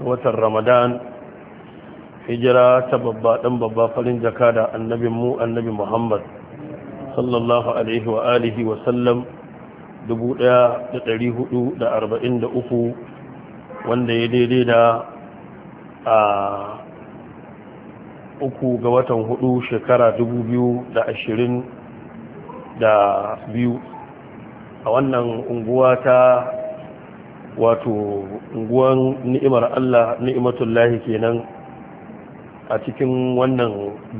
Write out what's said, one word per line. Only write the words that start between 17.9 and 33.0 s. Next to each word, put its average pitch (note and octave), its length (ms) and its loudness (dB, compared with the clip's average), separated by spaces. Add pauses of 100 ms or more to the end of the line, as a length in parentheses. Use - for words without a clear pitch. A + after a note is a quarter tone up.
uku B2+ 400 -2
ga A#2 120 -4
watan B2 360 2
hudu B2+ 400 0
shekara A#2+ 480 4
dubu A#2+ 320 -2
biyu B2 480 0
da A2+ 160 0
ashirin A#2+ 560 -2 (1120)
da A2+ 160 4 (560)
biyu, A#2+ 320 -2 (1040)
a A2 80 0
wannan A#2+ 560 0
unguwa B2 480 2
ta, B2+ 560 4 (1040)
wato, G#2 720 0 (240)
unguwan C3 720 2
ni'imar B2 480 2
Allah, A#2+ 480 2
ni'imatullahi A#2+ 800 2
kenan, A#2 400 -2 (1300)
a A#2 80 0
cikin B2+ 560 -2